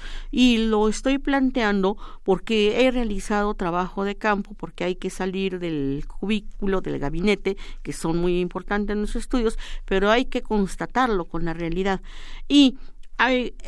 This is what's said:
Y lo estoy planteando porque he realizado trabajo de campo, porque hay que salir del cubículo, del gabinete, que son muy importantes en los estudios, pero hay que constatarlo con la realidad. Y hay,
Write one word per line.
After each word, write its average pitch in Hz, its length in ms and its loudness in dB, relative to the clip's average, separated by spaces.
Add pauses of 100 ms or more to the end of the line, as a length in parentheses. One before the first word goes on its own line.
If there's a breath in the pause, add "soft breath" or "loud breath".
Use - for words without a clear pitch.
(300 loud breath)
Y 240 280 6 (100)
lo 214 220 4
estoy 269 280 0
planteando 240 800 2 (260 loud breath)
porque 214 600 4
he 262 60 4
realizado 208 640 0
trabajo 180 480 -2
de 202 120 -2
campo, 208 380 0
porque - 300 -8
hay 180 120 0
que 185 140 -6
salir 190 500 -2
del 147 480 -2
cubículo, 196 760 -2
del 143 180 -4
gabinete, 190 580 0 (240 loud breath)
que 147 120 -8
son 165 240 -2
muy 175 220 2
importantes 202 540 -2
en 208 80 -2
los 208 140 -2
estudios, 226 420 0 (280 loud breath)
pero 190 260 4
hay 254 140 4
que 247 160 -2
constatarlo 202 840 0
con 170 200 -2
la 170 80 0
realidad. 170 480 0 (480 loud breath)
Y 277 280 6 (400 loud breath)
hay, 247 360 2 (140)